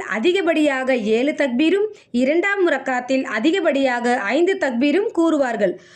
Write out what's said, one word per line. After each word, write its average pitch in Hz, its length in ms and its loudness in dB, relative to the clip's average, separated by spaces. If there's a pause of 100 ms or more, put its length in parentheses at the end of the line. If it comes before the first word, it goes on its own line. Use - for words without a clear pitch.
(100)
அதிகப்படியாக 277 920 0 (100)
ஏழு 254 260 2
தக்பீரும் 311 520 0 (280)
இரண்டாம் 349 520 2
ரக்காத்தில் 262 600 -2
அதிகப்படியாக 262 920 0 (100)
ஐந்து 349 280 2
தக்பீரும் 294 540 0
கூறுவார்கள். 269 640 0 (220)